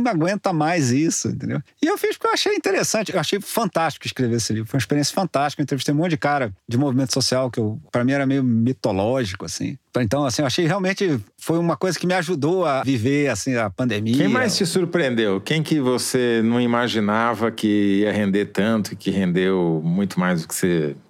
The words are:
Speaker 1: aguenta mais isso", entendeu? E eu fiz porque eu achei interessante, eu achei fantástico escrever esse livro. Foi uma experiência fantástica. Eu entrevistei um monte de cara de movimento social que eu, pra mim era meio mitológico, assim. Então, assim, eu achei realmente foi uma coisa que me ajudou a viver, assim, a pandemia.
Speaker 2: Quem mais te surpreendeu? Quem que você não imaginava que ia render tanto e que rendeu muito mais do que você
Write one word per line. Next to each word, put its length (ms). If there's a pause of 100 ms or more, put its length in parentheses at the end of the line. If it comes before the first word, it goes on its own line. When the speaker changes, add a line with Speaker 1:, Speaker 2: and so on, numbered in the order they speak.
Speaker 1:
aguenta 480
mais 380
isso", 380
entendeu? 300 (220)
E 60
eu 100
fiz 180
porque 120
eu 60
achei 200
interessante, 580
eu 80
achei 220
fantástico 640
escrever 300
esse 180
livro. 160
Foi 80
uma 40
experiência 340
fantástica. 440
Eu 40
entrevistei 320
um 20
monte 140
de 60
cara 360 (160)
de 80
movimento 340
social 380
que 100
eu, 220 (100)
pra 120
mim 80
era 160
meio 160
mitológico, 1000
assim. 340 (200)
Então, 260
assim, 180
eu 20
achei 220
realmente 520 (200)
foi 180
uma 180
coisa 220
que 80
me 80
ajudou 540
a 160
viver, 480
assim, 240
a 120
pandemia. 480
Speaker 2:
Quem 120
mais 280
te 80
surpreendeu? 800
Quem 220
que 160
você 680
não 160
imaginava 880
que 520
ia 100
render 340
tanto 480
e 20
que 140
rendeu 720
muito 360
mais 240
do 40
que 60
você 420 (140)